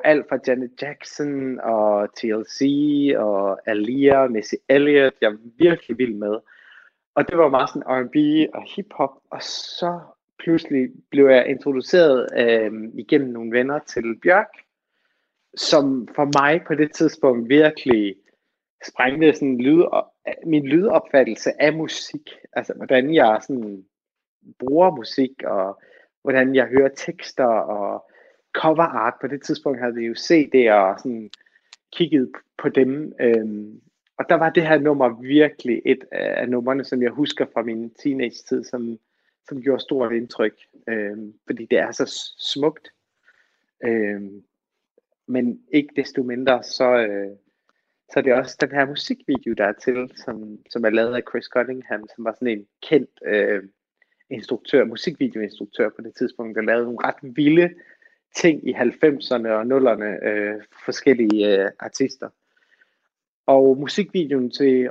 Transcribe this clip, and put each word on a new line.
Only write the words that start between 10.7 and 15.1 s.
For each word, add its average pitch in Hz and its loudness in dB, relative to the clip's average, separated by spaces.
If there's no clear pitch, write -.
blev 139 6
jeg 127 6
introduceret, 135 2
øhm, 113 0
igennem 135 0
nogle 117 -10
venner 135 0
til 113 -6
Bjørk, 190 2